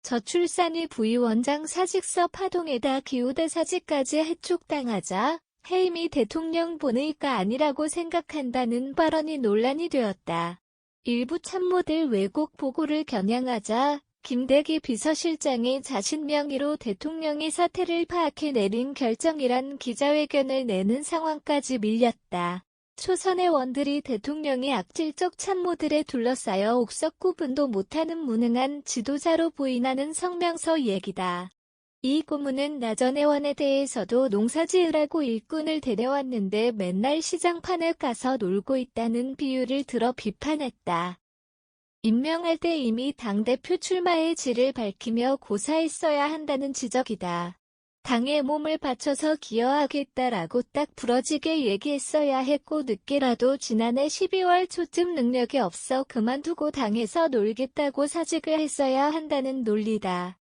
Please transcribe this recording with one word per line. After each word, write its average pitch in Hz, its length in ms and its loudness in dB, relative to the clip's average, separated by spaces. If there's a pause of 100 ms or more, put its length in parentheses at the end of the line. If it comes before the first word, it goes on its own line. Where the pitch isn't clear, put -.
저출산위 330 840 0
부위원장 247 800 0
사직서 359 600 0
파동에다 285 720 -2
기후대 269 460 0
사직까지 311 720 0
해촉당하자 285 1200 -2 (300)
해임이 349 400 0
대통령 330 680 -2
본의가 285 580 0
아니라고 269 540 0
생각한다는 269 1040 -2
발언이 311 440 2
논란이 254 500 2
되었다. 175 720 -2 (420)
일부 247 360 -2
참모들 359 680 0
왜곡 214 480 0
보고를 302 480 -2
겨냥하자 247 1000 0 (220)
김대기 269 560 2
비서실장이 269 1000 0
자신 277 440 -4
명의로 294 520 0
대통령이 302 760 -4
사태를 339 540 0
파악해 311 480 -2
내린 233 400 0
결정이란 262 840 0
기자회견을 277 880 0
내는 214 380 2
상황까지 302 720 -2
밀렸다. 208 880 0 (360)
초선의 370 480 2
원들이 285 540 2
대통령이 277 720 -2
악질적 311 640 -2
참모들에 339 680 0
둘러싸여 233 760 0
옥석 277 380 -2
구분도 294 520 0
못하는 311 480 -2
무능한 254 680 0
지도자로 311 680 0
부인하는 262 600 0
성명서 339 720 0
얘기다. 185 680 -2 (520)
이 285 200 2
고문은 285 580 -2
나 220 160 -2
전 254 200 2
의원에 294 380 2
대해서도 269 760 2
농사지으라고 311 960 2
일꾼을 311 560 -2
데려왔는데 240 920 0
맨날 208 480 0
시장판에 339 720 -2
가서 254 420 -2
놀고 202 400 0
있다는 247 600 -2
비유를 262 480 0
들어 233 260 0
비판했다. 202 1120 -4 (800)
임명할 320 560 2
때 339 200 2
이미 254 360 0
당대표 240 640 0
출마의 339 580 2
질을 254 380 0
밝히며 233 640 0
고사했어야 294 920 0
한다는 285 440 -2
지적이다. 180 840 -4 (500)
당에 262 320 2
몸을 302 380 0
바쳐서 294 560 0
기여하겠다라고 254 1400 0
딱 294 240 -2
부러지게 277 720 0
얘기했어야 277 760 0
했고 285 440 0
늦게라도 254 760 2
지난해 240 520 0
십이월 370 580 2
초쯤 349 460 0
능력이 247 460 2
없어 254 480 -2
그만두고 294 640 -2
당에서 233 560 0
놀겠다고 262 800 0
사직을 311 520 -2
했어야 277 520 2
한다는 277 520 -2
논리다. 208 800 -2